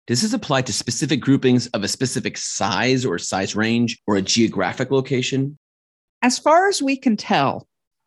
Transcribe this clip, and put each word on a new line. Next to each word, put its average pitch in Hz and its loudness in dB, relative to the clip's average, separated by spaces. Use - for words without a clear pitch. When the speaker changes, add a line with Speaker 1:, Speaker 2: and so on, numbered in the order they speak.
Speaker 1:
Does 120 -2
this 214 -2
apply 143 0
to 101 -6
specific 139 -2
groupings 131 2
of 110 -4
a 101 -2
specific 123 -4
size 113 0
or 87 -2
size 95 -4
range 110 0
or 104 2
a 95 2
geographic 98 0
location? 135 -2
Speaker 2:
As 247 2
far 339 4
as 381 0
we 269 -2
can 240 2
tell, 143 -2